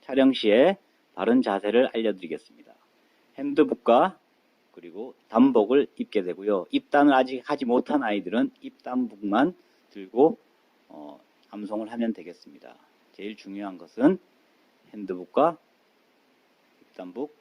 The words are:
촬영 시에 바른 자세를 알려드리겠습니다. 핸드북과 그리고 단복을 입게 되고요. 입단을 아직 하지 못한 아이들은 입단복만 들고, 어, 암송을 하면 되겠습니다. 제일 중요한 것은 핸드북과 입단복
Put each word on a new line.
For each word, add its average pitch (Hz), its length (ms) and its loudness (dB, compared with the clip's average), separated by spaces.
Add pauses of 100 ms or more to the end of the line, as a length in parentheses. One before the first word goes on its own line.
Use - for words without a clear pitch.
촬영 135 320 2
시에 123 460 2 (360)
바른 113 280 2
자세를 107 520 0
알려드리겠습니다. 92 800 -8 (640)
핸드북과 139 800 2 (540)
그리고 90 420 -16 (140)
단복을 120 680 4
입게 107 260 -4
되고요. 92 480 -4
입단을 143 420 2
아직 131 320 0
하지 147 200 -6
못한 127 380 0
아이들은 104 500 -4 (100)
입단복만 123 920 -4 (360)
들고, 113 480 0 (500)
어, 73 320 -20 (300)
암송을 104 420 -10
하면 117 200 -2
되겠습니다. 85 640 -16 (360)
제일 104 240 -14
중요한 98 420 -14
것은 127 400 0 (760)
핸드북과 104 680 -4 (1200)
입단복 92 580 -14